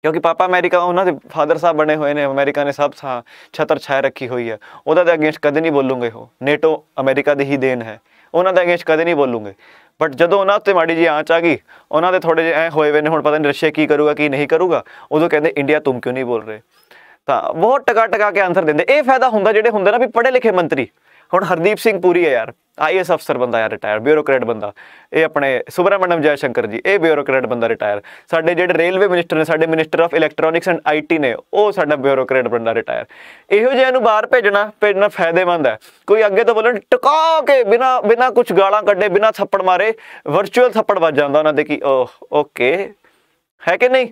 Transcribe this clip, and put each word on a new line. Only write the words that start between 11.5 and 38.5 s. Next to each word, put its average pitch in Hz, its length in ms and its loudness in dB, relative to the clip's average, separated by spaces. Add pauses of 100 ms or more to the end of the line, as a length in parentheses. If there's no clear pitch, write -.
ਉਹਨਾਂ 170 200 0
ਦੇ 185 80 0
ਥੋੜ੍ਹੇ 165 240 0
ਜਿਹੇ 160 120 0
ਐਂ 165 140 0
ਹੋਏ 151 220 0
ਹੋਏ 151 100 2
ਨੇ, 151 80 0
ਹੁਣ 160 120 0
ਪਤਾ 151 160 0
ਨਹੀਂ 151 120 0
ਰਸ਼ੀਆ 151 200 0
ਕੀ 151 180 0
ਕਰੂਗਾ 151 260 2
ਕੀ 147 160 -2
ਨਹੀਂ 139 180 -2
ਕਰੂਗਾ, 160 360 0 (280)
ਉਦੋਂ 151 180 2
ਕਹਿੰਦੇ 151 280 0
ਇੰਡੀਆ 143 220 0
ਤੁਮ 135 200 -2
ਕਿਉਂ 123 140 -6
ਨਹੀਂ 131 120 -4
ਬੋਲ 120 180 -4
ਰਹੇ? 107 180 -14 (640)
ਤਾਂ - 280 -2
ਬਹੁਤ 233 320 2
ਟਕਾ 220 220 2
ਟਕਾ 208 240 0
ਕੇ 190 100 0
ਆਨਸਰ 185 200 0
ਦਿੰਦੇ। 175 280 0
ਇਹ 285 140 4
ਫਾਇਦਾ 262 260 2
ਹੁੰਦਾ 214 220 2
ਜਿਹੜੇ 214 180 2
ਹੁੰਦੇ 208 220 0
ਨਾ 233 60 0
ਵੀ 247 100 0
ਪੜ੍ਹੇ 233 240 0
ਲਿਖੇ 247 200 2
ਮੰਤਰੀ। 151 360 -2 (460)
ਹੁਣ 185 100 2
ਹਰਦੀਪ 180 340 0
ਸਿੰਘ 202 240 0
ਪੁਰੀ 175 240 2
ਹੈ 147 60 2
ਯਾਰ, 117 220 -2 (260)
ਆਈ 156 160 0
ਏ 190 40 2
ਐਸ 180 120 -2
ਅਫਸਰ 151 260 -2
ਬੰਦਾ 120 220 0
ਯਾਰ, 110 120 -2
ਰਿਟਾਇਰ 107 280 -4
ਬਿਊਰੋਕਰੇਟ 139 440 0
ਬੰਦਾ। 107 300 -6 (400)
ਇਹ 160 120 2
ਆਪਣੇ 139 440 -2
ਸੁਬਰਾਮਣਮ 180 520 0
ਜੈ 147 140 2
ਸ਼ੰਕਰ 123 320 -4
ਜੀ, 107 180 -8
ਇਹ 196 140 2
ਬਿਊਰੋਕਰੇਟ 143 460 0
ਬੰਦਾ 117 240 -4
ਰਿਟਾਇਰ। 104 320 -4 (300)
ਸਾਡੇ 165 240 0
ਜਿਹੜੇ 180 180 0
ਰੇਲਵੇ 185 340 0
ਮਿਨਿਸਟਰ 175 300 -2
ਨੇ, 156 60 0
ਸਾਡੇ 160 220 0
minister 160 380 -2
of 170 140 0
electronics 160 540 -2
and 165 160 -2
ਆਈ 151 140 -2
ਟੀ 160 160 -2
ਨੇ, 131 180 -2 (180)
ਉਹ 208 180 2
ਸਾਡਾ 151 240 0
ਬਿਊਰੋਕਰੇਟ 131 520 0
ਬੰਦਾ 113 260 -2
ਰਿਟਾਇਰ। 82 320 -6 (460)
ਇਹੋ 220 200 2
ਜਿਹਿਆਂ 254 200 2
ਨੂੰ 254 120 0
ਬਾਹਰ 214 240 2
ਭੇਜਣਾ, 208 440 2 (100)
ਭੇਜਣਾ 202 260 2
ਫਾਇਦੇਮੰਦ 170 600 0
ਹੈ। 110 100 -2 (300)
ਕੋਈ 214 180 4
ਅੱਗੇ 202 180 2
ਤੋਂ 226 120 2
ਬੋਲਣ 220 240 0 (120)
ਟਕਾ 311 500 2
ਕੇ 277 220 4
ਬਿਨਾਂ, 247 380 2
ਬਿਨਾਂ 233 300 2
ਕੁਛ 226 220 0